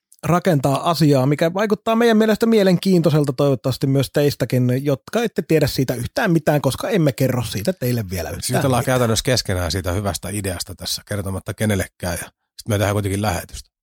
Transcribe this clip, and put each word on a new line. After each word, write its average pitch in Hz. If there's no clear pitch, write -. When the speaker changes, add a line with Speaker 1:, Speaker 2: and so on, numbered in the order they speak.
Speaker 1:
rakentaa 151
asiaa, 143
mikä 165
vaikuttaa 214
meidän 233
mielestä 220
mielenkiintoiselta, 175
toivottavasti 139
myös 135
teistäkin, 131
jotka 143
ette 208
tiedä 151
siitä 131
yhtään 180
mitään, 151
koska -
emme 160
kerro 123
siitä 113
teille 123
vielä 80
yhtään 82
Speaker 2:
Jutellaan 127
Speaker 1:
mitään. 131
Speaker 2:
käytännössä 120
keskenään 92
siitä 90
hyvästä 95
ideasta 95
tässä, -
kertomatta 95
kenellekään, 95
ja -
sit -
me 104
tehdään 101
kuitenkin 101
lähetystä. -